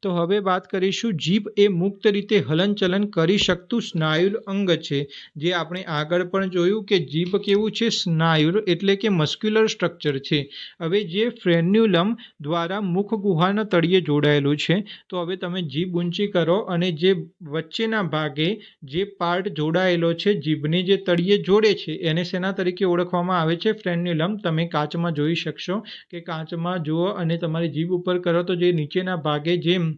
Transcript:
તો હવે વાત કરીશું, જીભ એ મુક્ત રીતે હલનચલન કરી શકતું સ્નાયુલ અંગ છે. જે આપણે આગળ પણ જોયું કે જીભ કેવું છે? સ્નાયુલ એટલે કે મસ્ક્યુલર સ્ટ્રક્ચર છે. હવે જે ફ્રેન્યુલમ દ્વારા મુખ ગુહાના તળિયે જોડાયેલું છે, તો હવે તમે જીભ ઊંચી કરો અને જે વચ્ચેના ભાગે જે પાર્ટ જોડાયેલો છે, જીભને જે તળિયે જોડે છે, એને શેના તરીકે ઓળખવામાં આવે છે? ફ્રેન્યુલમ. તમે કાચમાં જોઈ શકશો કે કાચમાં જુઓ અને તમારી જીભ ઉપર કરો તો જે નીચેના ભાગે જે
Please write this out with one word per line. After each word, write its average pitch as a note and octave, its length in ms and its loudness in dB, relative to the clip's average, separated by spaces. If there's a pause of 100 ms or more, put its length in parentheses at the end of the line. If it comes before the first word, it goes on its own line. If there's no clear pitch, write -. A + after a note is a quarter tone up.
તો G3 80 -4
હવે F3 280 2
વાત F#3+ 260 0
કરીશું, G3 500 0
જીભ G3+ 320 0 (120)
એ G#3 100 6
મુક્ત G3 380 0
રીતે G#3 320 2
હલનચલન F#3 680 2
કરી F#3+ 340 2
શકતું F#3+ 440 0
સ્નાયુલ E3 520 0
અંગ G3 360 -2
છે. D3 380 -2 (280)
જે D#3+ 160 -2
આપણે F3 300 -4
આગળ E3 420 -2
પણ F#3+ 260 -2
જોયું F#3 340 2
કે G3+ 140 2
જીભ E3 380 -2
કેવું G#3 360 2
છે? A#3 160 0
સ્નાયુલ E3 800 2
એટલે G3 280 2
કે G#3 120 -2
મસ્ક્યુલર G#3+ 580 2
સ્ટ્રક્ચર E3+ 520 -2
છે. C#3 320 -2 (300)
હવે F#3 240 0
જે G3+ 240 -2
ફ્રેન્યુલમ G3 880 2 (240)
દ્વારા E3+ 400 -4
મુખ G3+ 340 -2
ગુહાના G3 500 2
તળિયે F3+ 360 2
જોડાયેલું D3 560 2
છે, F3 280 0 (240)
તો F#3 120 -6
હવે F3 160 -4
તમે F3+ 260 -6
જીભ E3+ 340 -4
ઊંચી F3 300 -2
કરો F3+ 300 2
અને F3+ 340 -2
જે F3+ 240 2 (280)
વચ્ચેના F3 600 -4
ભાગે D#3 580 -2 (220)
જે D3+ 220 -4
પાર્ટ F#3 440 -2
જોડાયેલો E3+ 680 0
છે, G3+ 200 0
જીભને D#3 480 0
જે F#3+ 140 2
તળિયે F#3+ 420 2
જોડે G3 360 4
છે, D#3+ 180 -8
એને E3 320 0
શેના F#3 280 -2
તરીકે F#3 320 -2
ઓળખવામાં F3 560 0
આવે D#3+ 160 2
છે? A3 160 0
ફ્રેન્યુલમ. F3 640 -2
તમે E3+ 300 -2
કાચમાં E3+ 460 -2
જોઈ D3+ 220 0
શકશો F3 500 -6 (260)
કે E3+ 100 -12
કાચમાં E3+ 640 -6
જુઓ D#3 220 0 (140)
અને E3+ 180 0
તમારી E3 320 -2
જીભ D#3+ 220 -2
ઉપર F3+ 280 0
કરો F3 240 2
તો F3+ 120 -2
જે F3 180 2
નીચેના F3+ 440 -2
ભાગે D3+ 400 0
જે E3+ 220 0 (200)